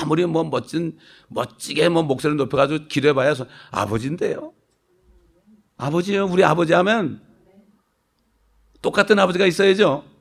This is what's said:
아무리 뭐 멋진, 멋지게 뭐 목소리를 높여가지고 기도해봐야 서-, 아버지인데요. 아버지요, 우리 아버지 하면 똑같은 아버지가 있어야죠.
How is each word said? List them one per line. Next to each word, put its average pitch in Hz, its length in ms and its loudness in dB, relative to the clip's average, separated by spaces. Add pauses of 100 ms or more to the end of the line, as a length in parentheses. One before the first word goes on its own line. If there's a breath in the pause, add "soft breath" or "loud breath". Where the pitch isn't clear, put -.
아무리 156 260 0
뭐 160 180 -2
멋진, 156 540 -6 (300 soft breath)
멋지게 143 600 -4
뭐 165 140 2
목소리를 147 340 -2
높여가지고 139 520 -2
기도해봐야 139 460 2
서-, 123 120 -8 (240 loud breath)
아버지인데요. 127 840 -4 (1200)
아버지요, 180 500 -2
우리 180 180 2
아버지 160 300 2
하면 190 480 0 (1600)
똑같은 202 360 2
아버지가 185 280 2
있어야죠. 190 580 2 (160)